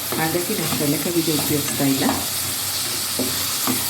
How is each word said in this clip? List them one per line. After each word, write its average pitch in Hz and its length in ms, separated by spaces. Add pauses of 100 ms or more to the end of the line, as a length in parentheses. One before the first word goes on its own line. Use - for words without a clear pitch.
(200)
ಹಾಗಾಗಿ 170 400
ನಾನು 156 200
ಕಡಲೆಕಾಯಿ 151 380
ಬೀಜ 160 120 (120)
ಉಪಯೋಗಿಸ್ತಾ 139 520
ಇಲ್ಲ. 135 120 (1800)